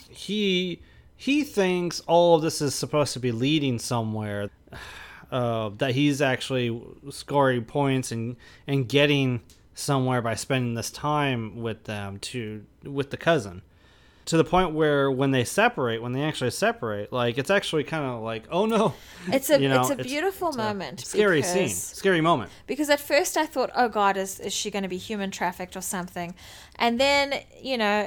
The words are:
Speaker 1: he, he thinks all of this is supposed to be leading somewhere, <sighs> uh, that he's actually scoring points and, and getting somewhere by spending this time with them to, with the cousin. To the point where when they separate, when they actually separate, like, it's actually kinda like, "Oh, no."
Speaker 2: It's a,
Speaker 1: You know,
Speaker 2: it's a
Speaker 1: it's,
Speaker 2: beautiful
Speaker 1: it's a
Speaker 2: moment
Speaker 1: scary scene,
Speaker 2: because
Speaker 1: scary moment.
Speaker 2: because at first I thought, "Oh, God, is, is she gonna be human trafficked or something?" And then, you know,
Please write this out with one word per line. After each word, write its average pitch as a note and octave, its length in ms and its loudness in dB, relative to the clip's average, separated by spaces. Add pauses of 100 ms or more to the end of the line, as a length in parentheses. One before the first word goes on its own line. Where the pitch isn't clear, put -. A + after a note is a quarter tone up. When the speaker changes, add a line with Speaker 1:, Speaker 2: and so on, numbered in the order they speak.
Speaker 1:
he, F#3 720 -2 (340)
he C#4+ 280 0
thinks F3+ 580 0
all E3+ 340 6
of D#3 60 2
this D#3 200 -2
is C#3 140 0
supposed D3 380 0
to B2+ 60 -8
be A#2+ 120 -2
leading C3+ 480 0
somewhere, G#2+ 720 -4 (220)
<sighs> - 600 -18
uh, A#2 460 -2
that C3+ 160 0
he's C#3+ 280 2
actually B2 600 0 (300)
scoring C3 520 2
points C3+ 480 0
and, A#2 240 -6 (320)
and C#3 220 -2
getting C#3 520 4 (340)
somewhere B2+ 460 0
by A2+ 140 -2
spending B2 380 -2
this A#2 180 -6
time B2 720 -2
with A2+ 240 -6
them G2+ 340 -8
to, G#2+ 460 -8 (180)
with C#3 280 -6
the - 60 -6
cousin. G2+ 440 0 (640)
To - 120 2
the A#2+ 60 6
point F3 300 2
where D3 380 4
when C3+ 200 2
they B2+ 120 4
separate, C3 580 0
when A#2+ 120 -6
they C3+ 100 -2
actually D3 280 -2
separate, A2+ 600 -2
like, A#2+ 260 0
it's C3+ 120 -2
actually F#3+ 340 2
kinda C3+ 340 -4
like, A2+ 340 -6
"Oh, F3+ 140 2
no." A3 280 2 (340)
Speaker 2:
It's C4 220 0
a, D4 120 6
Speaker 1:
You C#3 60 4
know, B3+ 140 6
Speaker 2:
it's B3+ 80 4
a C#4+ 40 0
Speaker 1:
it's, B3+ 140 -4
Speaker 2:
beautiful E4+ 420 -2
Speaker 1:
it's C#4 80 -4
a - 20 -4
Speaker 2:
moment G3+ 420 -6
Speaker 1:
scary F#3+ 400 2
scene, F3+ 220 0
Speaker 2:
because G2 200 -4
Speaker 1:
scary F#3 380 0
moment. D#3 300 2 (160)
Speaker 2:
because C#4+ 220 -2
at D4 100 4
first E4 360 0
I D#4 100 2
thought, C4 300 -2
"Oh, A#3+ 140 2
God, G3+ 280 2
is, F#3+ 220 -6
is G3 140 -8
she - 180 -6
gonna G3 160 -4
be F#3 100 -6
human G3 340 -6
trafficked F3+ 440 -6
or F#3 60 -8
something?" F3+ 540 -8 (400)
And A#3 240 2
then, C#4 420 2 (200)
you C4 160 -2
know, G#3 300 2